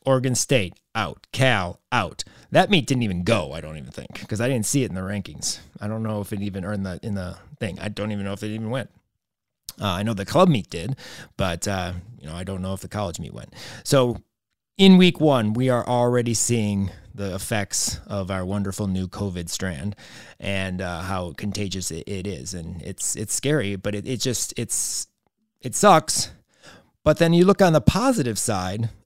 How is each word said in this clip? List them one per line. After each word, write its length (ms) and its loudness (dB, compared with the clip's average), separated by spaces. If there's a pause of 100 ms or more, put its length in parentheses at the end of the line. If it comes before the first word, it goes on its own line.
Oregon 320 2
State 380 2 (200)
out, 380 -4
Cal 480 2 (100)
out. 320 -2 (300)
That 180 4
meet 160 2
didn't 160 0
even 220 -2
go, 280 0
I 80 -10
don't 160 -12
even 140 -14
think, 380 -16
'cause 120 -4
I 80 0
didn't 180 0
see 180 2
it 60 -4
in 40 -8
the 60 -4
rankings. 580 -8 (220)
I 80 -8
don't 160 -6
know 160 -4
if 120 -8
it 80 -6
even 240 -6
earned 220 -4
the, 160 -8
in 120 -6
the 220 -8 (220)
thing. 220 -6
I 80 -8
don't 240 -6
even 120 -4
know 100 -6
if 100 -10
it 40 -6
even 220 -6
went. 200 -6 (920)
Uh, 60 -4
I 180 -2
know 100 0
the 120 -4
club 220 4
meet 220 0
did, 240 -6 (420)
but, 300 -2
uh, 280 -4 (260)
you 80 -16
know, 80 -10
I 80 -8
don't 180 -6
know 120 -4
if 60 -8
the 80 -14
college 300 -6
meet 160 -12
went. 180 -16 (300)
So 360 2 (580)
in 220 12
week 220 6
one, 320 4
we 160 2
are 180 2
already 480 2
seeing 560 0 (240)
the 200 -6
effects 720 -4
of 240 -6
our 140 -2
wonderful 420 -2
new 200 -2
covid 440 -6
strand 440 -6 (460)
and, 400 -4
uh, 220 -6
how 300 -6
contagious 580 -6
it, 180 -10
it 180 -8
is. 280 -8
And 280 -10
it's, 340 -6
it's 180 -6
scary, 420 -2
but 180 -6
it, 120 -8
it 100 -4
just, 400 -4
it's, 520 -6 (520)
it 140 -8
sucks. 560 6 (760)
But 140 4
then 160 4
you 100 8
look 160 6
on 140 6
the 80 6
positive 560 2
side, 500 -2 (180)